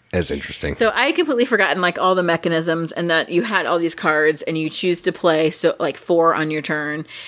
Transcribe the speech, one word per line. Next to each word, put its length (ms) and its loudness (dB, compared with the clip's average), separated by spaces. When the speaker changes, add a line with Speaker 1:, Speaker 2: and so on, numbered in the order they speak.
Speaker 1:
as 160 0
interesting. 460 -6
Speaker 2:
So 180 2
I 140 0
had 80 0
completely 300 0
forgotten, 360 2
like, 160 0
all 160 2
the 80 2
mechanisms 720 0
and 180 -4
that 200 2
you 120 2
had 240 0
all 140 0
these 160 -2
cards 480 2
and 160 -4
you 100 -4
choose 320 -2
to 100 0
play, 380 2
so, 300 0
like, 180 -2
four 380 4
on 160 0
your 100 -4
turn 460 -4